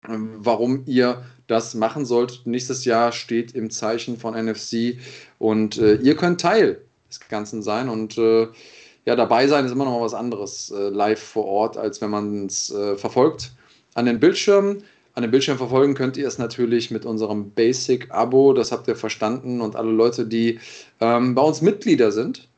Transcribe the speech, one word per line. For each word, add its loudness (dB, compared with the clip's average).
ähm, -8
warum 0
ihr 0
das -2
machen -2
sollt. -2
Nächstes -6
Jahr 2
steht -6
im -6
Zeichen -6
von -8
N -4
F -6
C -4
und, 0
äh, 6
ihr 4
könnt 0
Teil 2
des -20
Ganzen -8
sein -2
und, -6
äh, 4
ja, 2
dabei 4
sein 4
ist -2
immer -2
noch -2
mal -2
was -4
anderes, -8
äh, -4
live 0
vor -6
Ort, -2
als -6
wenn -4
man's, -6
äh, -4
verfolgt 0
an -2
den 2
Bildschirmen. 4
An -6
den -2
Bildschirmen 2
verfolgen 2
könnt -4
ihr -4
es -8
natürlich -2
mit -6
unserem -4
Basic-Abo, 4
das 2
habt -6
ihr 0
verstanden. -4
Und -6
alle -2
Leute, 2
die, 0
ähm, 2
bei 4
uns 2
Mitglieder 4
sind -6